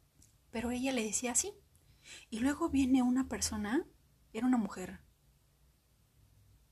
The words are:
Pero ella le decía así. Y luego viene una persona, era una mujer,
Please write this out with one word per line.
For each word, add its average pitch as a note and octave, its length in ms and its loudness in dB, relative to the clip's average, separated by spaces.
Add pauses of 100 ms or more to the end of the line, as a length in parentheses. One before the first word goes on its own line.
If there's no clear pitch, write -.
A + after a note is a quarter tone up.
(520)
Pero A#3 200 -4
ella B3 200 -2
le A#3+ 120 0
decía A3 280 -4
así. F#4+ 220 0 (760)
Y A3 100 -6
luego C#4+ 300 0
viene C4+ 320 4
una B3 280 2
persona, G#3+ 560 -2 (480)
era A3+ 120 -2
una B3+ 120 4
mujer, F#3+ 440 -6 (1700)